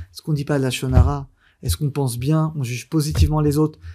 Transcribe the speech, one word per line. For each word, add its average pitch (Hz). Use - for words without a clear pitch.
Est-ce -
qu'on 160
dit 143
pas 143
de 135
la 127
shonara ? 139
Est-ce 107
qu'on 147
pense 127
bien ? 156
On 143
juge 120
positivement 151
les 147
autres ? 156